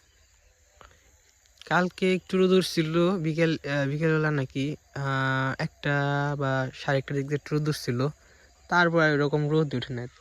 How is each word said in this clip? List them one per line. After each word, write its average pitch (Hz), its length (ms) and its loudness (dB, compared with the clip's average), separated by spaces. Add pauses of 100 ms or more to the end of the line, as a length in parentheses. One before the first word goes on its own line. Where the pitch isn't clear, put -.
(1700)
কালকে 180 480 0
একটু 185 240 -4
রোদ 185 160 4
উঠছিল 165 400 0 (320)
বিকেল, 160 280 0
আহ, 143 380 -2
বিকেলবেলা 156 400 0
নাকি, 135 340 -2 (100)
আহ, 135 840 -2
একটা 147 340 -4 (480)
বা 135 100 0 (220)
সাড়ে - 260 -2
একটার 143 180 -6
দিক 139 100 -2
দিয়ে 143 120 -2
একটু - 140 -10
রোদ 151 160 0
উঠছিল, 127 300 -4 (680)
তারপর 170 320 4
আর 156 120 6
এরকম 147 360 2
রোদ 156 260 2
উঠে 123 180 -6
নাই। 120 140 -8 (140)